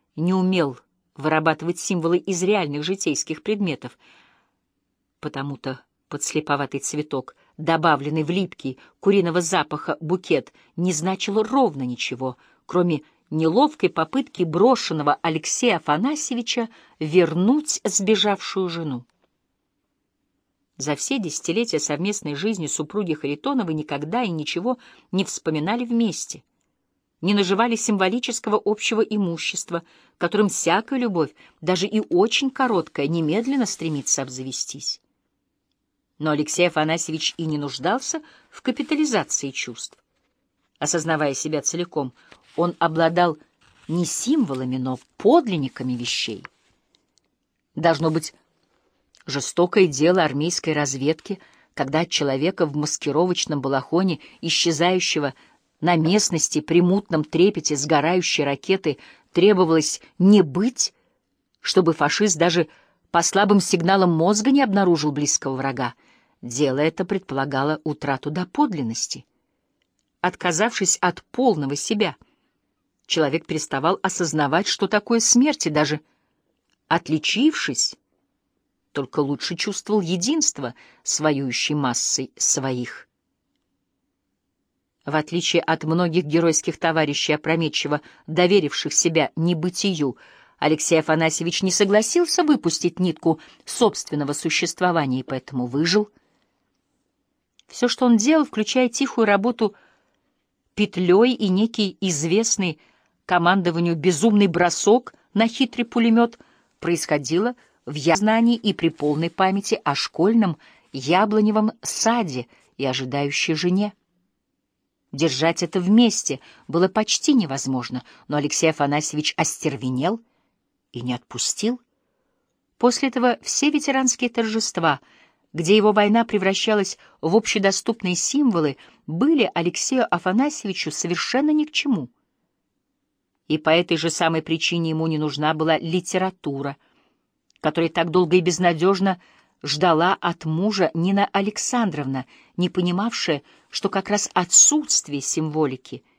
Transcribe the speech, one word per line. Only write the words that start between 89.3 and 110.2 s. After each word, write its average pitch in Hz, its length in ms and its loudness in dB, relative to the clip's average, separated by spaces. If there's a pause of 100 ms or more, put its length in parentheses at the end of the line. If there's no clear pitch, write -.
небытию, 165 800 -2 (420)
Алексей 156 400 2
Афанасьевич 160 640 0
не 190 80 0
согласился 214 720 2
выпустить 180 560 0
нитку 165 400 0 (280)
собственного 147 680 -2
существования 160 880 -2
и 127 40 -8
поэтому 127 420 -6
выжил. 170 420 0 (1600)
Всё, - 200 -2
что - 180 0
он 240 100 8
делал, 285 300 4
включая 247 420 0
тихую 240 380 0
работу 202 480 2 (1000)
петлёй 202 580 4
и 214 160 0
некий 202 520 0
известный 175 800 0 (480)
командованию 170 680 2
безумный 185 520 4
бросок 180 640 2 (220)
на 226 140 2
хитрый 247 360 -2
пулемёт, 233 540 2 (420)
происходило 170 760 -2 (320)
в 147 80 -10
ясном 151 220 2
знании 226 400 4
и 220 160 -2
при 165 160 -2
полной 156 420 0
памяти 190 540 0
о 143 100 0
школьном 202 640 2 (360)